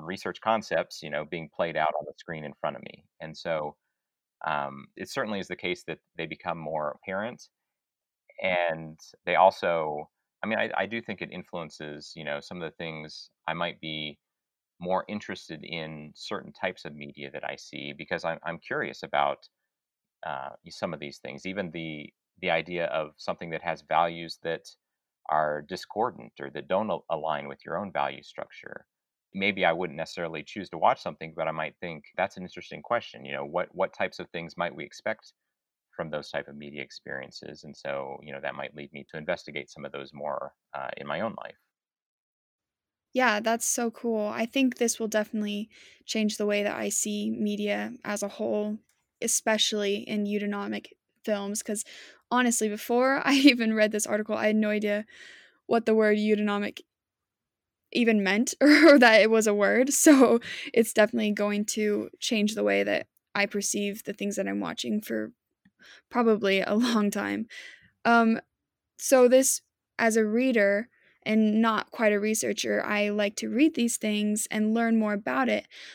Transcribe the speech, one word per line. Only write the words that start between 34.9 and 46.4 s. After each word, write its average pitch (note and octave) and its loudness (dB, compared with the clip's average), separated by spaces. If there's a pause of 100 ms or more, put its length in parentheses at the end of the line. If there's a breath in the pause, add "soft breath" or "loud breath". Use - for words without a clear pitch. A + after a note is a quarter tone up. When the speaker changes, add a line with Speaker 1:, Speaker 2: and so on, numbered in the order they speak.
Speaker 1:
from E2 -6
those D2 -8
type D2+ -6
of D2 -18
media D2 -12
experiences? C#2 -14
And C#2+ -18
so, C#2 -8
you D2 -14
know, C#2 -10
that C#2 -6
might C#2 -12
lead D2 -14
me C#2+ -14
to D#2+ -12
investigate D2+ -8
some C#2+ -14
of C#2 -12
those C#2 -12
more, C#2+ -8 (200)
uh, C2+ -8
in C#2+ -12
my D2 -4
own G#2+ -4
life. - -16 (1600)
Speaker 2:
Yeah, A#3+ 4
that's A#3 0
so A#3 0
cool. A3 -2
I A3 -4
think C4 2
this A#3 0
will A3+ -2
definitely G#3 -2 (340 soft breath)
change G#3+ 0
the G#3 0